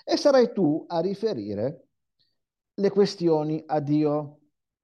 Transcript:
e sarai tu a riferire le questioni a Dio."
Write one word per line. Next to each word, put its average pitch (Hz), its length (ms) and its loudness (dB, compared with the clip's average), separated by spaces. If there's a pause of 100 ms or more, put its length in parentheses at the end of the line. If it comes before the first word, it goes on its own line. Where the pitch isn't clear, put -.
e - 140 -2
sarai 269 360 4
tu 160 340 0
a 170 120 -4
riferire 151 880 -6 (840)
le 202 160 0
questioni 170 760 0
a 151 140 -2
Dio." 147 600 0 (440)